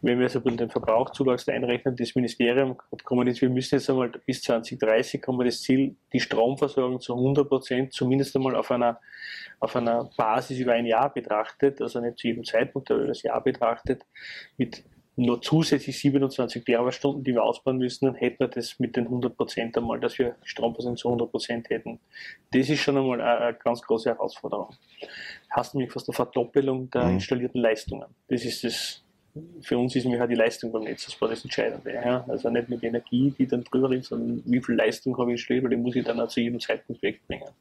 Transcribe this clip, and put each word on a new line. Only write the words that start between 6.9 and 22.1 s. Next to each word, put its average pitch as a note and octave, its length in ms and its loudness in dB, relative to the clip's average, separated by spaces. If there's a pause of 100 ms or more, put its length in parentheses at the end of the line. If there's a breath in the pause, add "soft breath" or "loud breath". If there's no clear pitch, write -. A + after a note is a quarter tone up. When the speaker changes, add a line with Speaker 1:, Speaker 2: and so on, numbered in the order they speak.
Speaker 1:
zu A#2+ 160 -6
hundert C#3 340 2
Prozent, C3 440 0
zumindest C3+ 420 0
einmal C3 200 2
auf A2 160 -2
einer, A#2+ 280 2 (600 loud breath)
auf - 160 -4
einer A#2 400 0
Basis B2 440 0
über B2 140 2
ein A#2 120 2
Jahr A#2 280 2
betrachtet, A#2 680 0
also A#2 180 -4
nicht A#2+ 200 -4
zu - 80 -2
jedem A2+ 160 -2
Zeitpunkt, - 480 0
aber A#2 100 4
über - 80 0
das - 140 -6
Jahr B2 200 0
betrachtet, A#2 640 -2 (520 loud breath)
mit - 260 -4 (360)
nur A#2+ 220 2
zusätzlich D3 560 2
siebenundzwanzig C3 680 0
Terawattstunden, B2+ 600 0
die B2+ 100 0
wir A2+ 100 4
ausbauen B2+ 360 0
müssen, B2+ 260 0
dann B2+ 80 4
hätten B2 240 -2
wir B2 120 0
das - 300 -8
mit A#2+ 160 -2
den A#2+ 140 0
hundert B2 260 -2
Prozent A#2 400 -4
einmal, A#2 240 -2
dass A#2 200 -4
wir A#2+ 240 2
Stromversorgung A#2 520 -4
zu A#2 140 -4
hundert A#2 220 0
Prozent A#2 400 -4
hätten. A#2 280 -6 (520 loud breath)